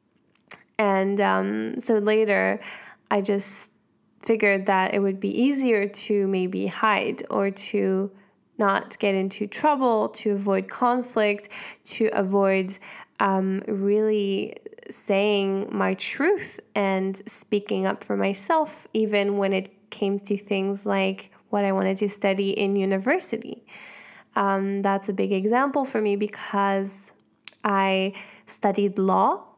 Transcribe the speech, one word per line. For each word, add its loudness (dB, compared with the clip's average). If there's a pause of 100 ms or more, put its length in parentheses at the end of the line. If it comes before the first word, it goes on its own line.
(800)
And, 2
um, 0
so 2
later, 2 (520)
I 2
just -4 (520)
figured 2
that 4
it 2
would 0
be -2
easier 2
to 0
maybe 0
hide 0
or 0
to -2 (460)
not 0
get 0
into -2
trouble, 2
to -4
avoid 0
conflict, 0 (360)
to -2
avoid, 2 (420)
um, 0
really 0 (340)
saying 0
my 0
truth -2 (160)
and 0
speaking -4
up -2
for -4
myself, 0
even 2
when 2
it -6
came -2
to -4
things -2
like 0 (200)
what 0
I 2
wanted 0
to 0
study 0
in 0
university. -2 (760)
Um, 0
that's 0
a -2
big 0
example 2
for -4
me 2
because -2 (520)
I 2 (320)
studied 0
law. 2 (140)